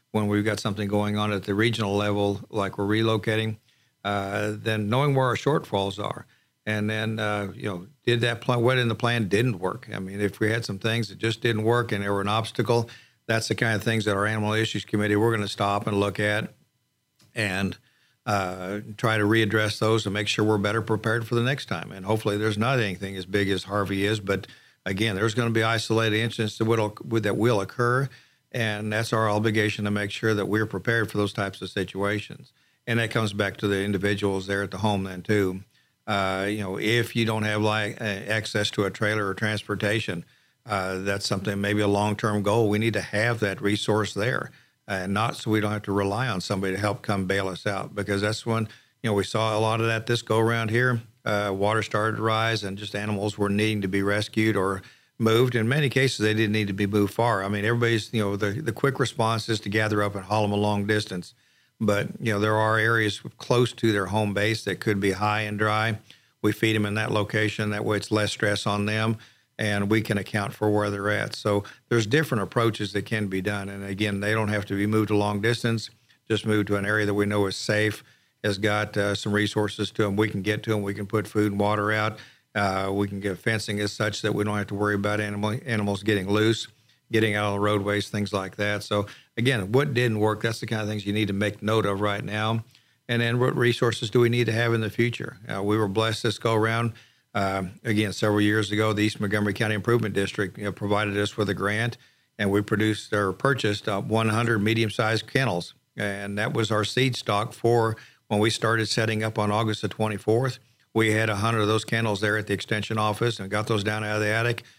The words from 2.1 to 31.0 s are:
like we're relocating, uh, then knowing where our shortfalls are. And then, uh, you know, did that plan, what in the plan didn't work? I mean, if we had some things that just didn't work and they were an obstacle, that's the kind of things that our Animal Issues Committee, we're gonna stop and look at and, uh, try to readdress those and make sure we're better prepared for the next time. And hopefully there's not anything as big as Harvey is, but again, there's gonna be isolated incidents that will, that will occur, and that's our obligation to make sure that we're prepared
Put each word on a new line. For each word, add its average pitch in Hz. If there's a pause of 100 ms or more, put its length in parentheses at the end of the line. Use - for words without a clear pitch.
like 98
we're 101
relocating, 110 (480)
uh, 101
then 107
knowing 135
where 131
our 117
shortfalls 101
are. - (420)
And 107
then, 110
uh, 104
you -
know, 90 (200)
did 120
that 117
plan, 120
what 127
in 120
the 113
plan 117
didn't 107
work? 92
I 107
mean, 98
if 101
we 107
had 113
some 98
things 113
that 98
just 110
didn't 107
work 117
and 101
they 101
were 101
an 101
obstacle, 113 (380)
that's 113
the 113
kind 113
of 101
things 113
that 101
our 101
Animal 107
Issues 110
Committee, 104
we're 113
gonna 104
stop 101
and 101
look 101
at 104 (800)
and, 98 (480)
uh, 95 (160)
try 110
to 104
readdress 107
those 110
and 98
make 107
sure -
we're 107
better 104
prepared 110
for 120
the 117
next 135
time. 92
And 95
hopefully 107
there's 107
not 120
anything 98
as 92
big 98
as 92
Harvey 98
is, 107
but 98 (400)
again, 113
there's 107
gonna 117
be 113
isolated 110
incidents 110
that 113
will, 110 (240)
that 104
will 107
occur, 123 (440)
and 107
that's 110
our 110
obligation 107
to 104
make 101
sure 110
that 104
we're 107
prepared 107